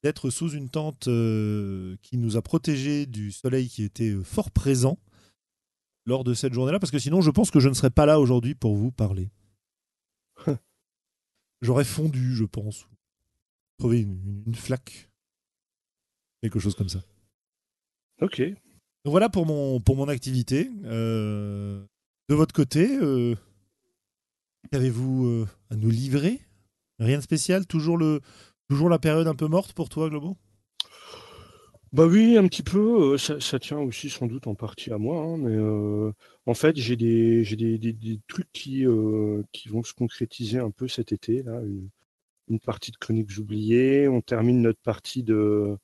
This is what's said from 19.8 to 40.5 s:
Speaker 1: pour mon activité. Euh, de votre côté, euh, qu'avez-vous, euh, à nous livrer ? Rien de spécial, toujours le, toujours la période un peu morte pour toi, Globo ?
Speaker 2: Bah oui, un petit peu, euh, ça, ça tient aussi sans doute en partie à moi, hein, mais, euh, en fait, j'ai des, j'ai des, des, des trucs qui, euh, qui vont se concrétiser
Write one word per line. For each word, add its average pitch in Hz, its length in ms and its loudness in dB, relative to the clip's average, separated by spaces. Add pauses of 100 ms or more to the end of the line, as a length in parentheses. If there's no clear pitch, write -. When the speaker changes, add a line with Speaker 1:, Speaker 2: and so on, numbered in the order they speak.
Speaker 1:
pour 135 160 4
mon 139 120 -2
activité. 131 640 -2 (140)
Euh, 104 1000 -4 (460)
de 147 60 2
votre 156 180 2
côté, 175 480 2
euh, 123 340 0 (1400)
qu'avez-vous, 131 540 0
euh, 113 240 0 (220)
à 113 60 -6
nous 107 120 2
livrer ? 139 540 0 (560)
Rien 120 180 2
de 143 60 -4
spécial, 180 440 0
toujours 165 300 0
le, 156 240 2 (480)
toujours 147 200 2
la 165 100 4
période 160 300 2
un 156 60 -2
peu 156 120 -2
morte 175 280 0
pour 156 140 -6
toi, 156 200 -4
Globo ? 156 280 -6 (1600)
Speaker 2:
Bah 156 140 8
oui, 220 300 8
un 190 120 8
petit 170 160 -4
peu, 202 480 4
euh, 143 60 2
ça, 147 220 -4
ça 127 200 -4
tient 147 180 -8
aussi 135 320 -6
sans - 160 -6
doute 120 220 -8
en 101 80 -6
partie - 360 -12
à 107 60 -4
moi, 147 240 -4
hein, 165 140 -6
mais, 123 180 -2
euh, 107 560 0 (360)
en 120 80 2
fait, 156 220 2
j'ai 123 200 -2
des, 113 480 4
j'ai 104 100 -4
des, 113 240 -2
des, 113 140 -4
des 110 340 -8
trucs - 260 -8
qui, 135 320 -4
euh, 107 580 0 (100)
qui - 160 -18
vont 110 160 -4
se - 100 -14
concrétiser 117 640 -6